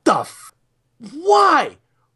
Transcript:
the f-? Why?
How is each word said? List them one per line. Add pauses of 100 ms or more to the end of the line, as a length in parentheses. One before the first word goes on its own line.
the
f-? (600)
Why? (380)